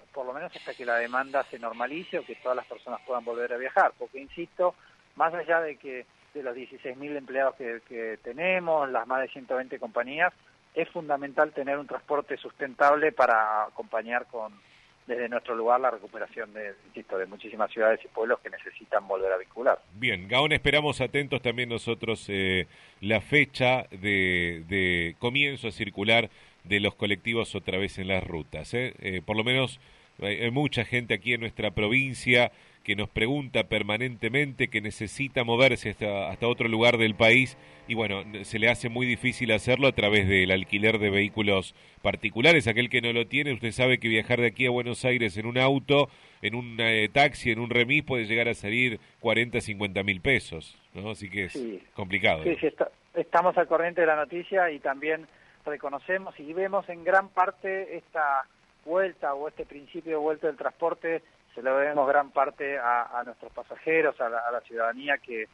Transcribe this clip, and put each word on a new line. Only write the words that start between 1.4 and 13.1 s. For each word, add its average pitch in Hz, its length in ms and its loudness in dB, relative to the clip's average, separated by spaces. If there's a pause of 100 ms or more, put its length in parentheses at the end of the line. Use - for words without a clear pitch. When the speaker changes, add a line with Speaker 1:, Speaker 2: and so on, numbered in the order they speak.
Speaker 1:
se - 160 -12
normalice 123 580 -6
o 135 80 -6
que 120 80 -12
todas 127 220 -4
las 120 100 -4
personas 120 400 -12
puedan 123 180 -4
volver 120 300 -6
a 120 40 -4
viajar, 131 420 2
porque, 123 200 -12
insisto, 170 540 -4 (440)
más 160 160 2
allá 165 260 0
de 156 160 -4
que 127 300 -12 (280)
de 147 80 -10
los 123 140 -6
dieciséis 131 400 -12
mil 143 220 -10
empleados 135 380 0
que, 117 340 -8
que 113 340 -8
tenemos, 160 680 0
las 117 160 -2
más 131 140 -2
de 127 80 -2
ciento 127 300 -6
veinte 131 200 -6
compañías, 127 540 -2 (420)
es 165 140 -2
fundamental 147 640 -2
tener 139 260 -4
un 143 80 -8
transporte 143 520 -4
sustentable 143 760 2